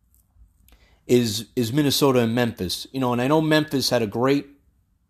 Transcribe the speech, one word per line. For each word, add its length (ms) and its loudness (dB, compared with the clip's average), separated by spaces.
is, 480 0
is 160 -2
Minnesota 480 2
and 160 0
Memphis. 560 -4
You 80 -8
know, 140 0
and 80 -2
I 60 0
know 120 2
Memphis 500 0
had 120 0
a 60 -2
great 400 0